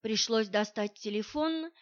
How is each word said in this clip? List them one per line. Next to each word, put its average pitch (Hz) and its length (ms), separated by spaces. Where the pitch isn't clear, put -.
Пришлось 220 460
достать 208 460
телефон 311 760